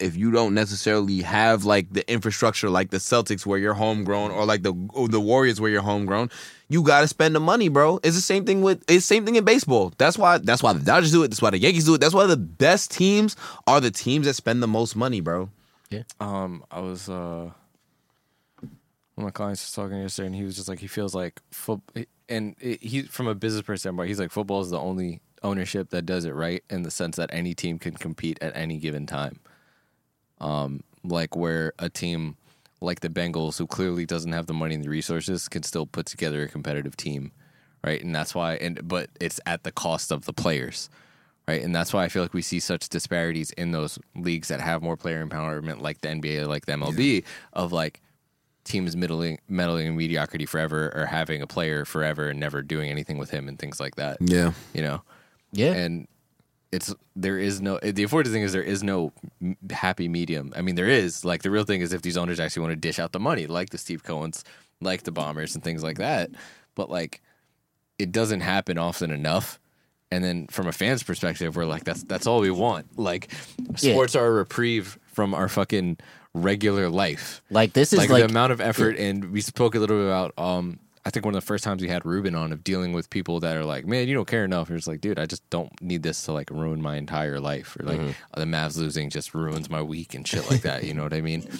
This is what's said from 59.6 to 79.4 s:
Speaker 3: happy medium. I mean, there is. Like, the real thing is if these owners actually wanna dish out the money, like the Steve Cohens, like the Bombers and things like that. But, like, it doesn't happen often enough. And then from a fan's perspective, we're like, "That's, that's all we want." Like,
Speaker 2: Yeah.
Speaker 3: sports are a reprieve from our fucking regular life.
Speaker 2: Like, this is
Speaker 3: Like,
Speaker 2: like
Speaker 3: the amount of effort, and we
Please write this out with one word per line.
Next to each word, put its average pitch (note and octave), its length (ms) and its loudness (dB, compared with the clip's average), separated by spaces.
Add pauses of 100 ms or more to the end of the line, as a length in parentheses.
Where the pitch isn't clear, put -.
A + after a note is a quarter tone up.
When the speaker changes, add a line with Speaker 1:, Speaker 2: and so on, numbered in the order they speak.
Speaker 3:
happy F2+ 380 -2
medium. D#2+ 480 -4
I E2 60 -4
mean, F#2 120 -2
there F2+ 140 0
is. G#2 360 2
Like, F2 200 -2
the F#2+ 80 -2
real G#2+ 100 2
thing G2+ 180 0
is F2 120 -2
if F2 100 -4
these F2 140 -4
owners F2 240 -2
actually D#2+ 220 -4
wanna E2 120 -2
dish D#2+ 240 -4
out E2+ 140 -4
the F#2 80 -6
money, A2+ 260 -2
like F2 240 -4
the F2 80 -10
Steve E2 240 -10
Cohens, D#2+ 400 -8 (380)
like F#2 240 -4
the E2+ 80 -8
Bombers D#2 420 -6
and D#2 80 -10
things E2 220 -6
like D#2 140 -6
that. A2 320 -2 (440)
But, - 160 -6
like, E2+ 320 -8 (800)
it F#2 100 -2
doesn't G#2+ 300 0
happen F2+ 380 0
often E2+ 340 -2
enough. D2+ 480 -2 (500)
And F#2 140 0
then F2 240 -4
from F#2 180 -4
a E2 60 0
fan's A#2 320 0
perspective, E2+ 500 -4
we're E2+ 120 -2
like, D#2 180 -4
"That's, E2 180 -6
that's F#2+ 240 -6
all A#2 140 4
we G2 100 4
want." F#2 480 -2
Like, F2+ 320 -4 (480)
Speaker 2:
Yeah. C#3 140 4
Speaker 3:
sports B2+ 240 4
are A#2+ 100 4
a A#2 60 6
reprieve A2 720 0
from G2 280 0
our F2+ 140 0
fucking F#2 500 0 (360)
regular G2 560 2
life. E2+ 600 -2
Speaker 2:
Like, A2 220 6
this C#3+ 200 6
is G3 60 8
Speaker 3:
Like, C#3 120 6
Speaker 2:
like B2 140 10
Speaker 3:
the A2 40 4
amount A#2+ 240 4
of A#2 80 -2
effort, A2 380 2
and G2 340 -2
we G#2 80 0